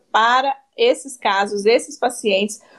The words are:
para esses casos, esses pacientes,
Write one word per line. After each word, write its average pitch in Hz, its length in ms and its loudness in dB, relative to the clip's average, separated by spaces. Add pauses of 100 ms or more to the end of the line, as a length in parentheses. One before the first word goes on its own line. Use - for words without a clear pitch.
(100)
para 254 420 2 (240)
esses 254 400 0
casos, 202 500 -2
esses 233 300 0
pacientes, 202 640 -2 (180)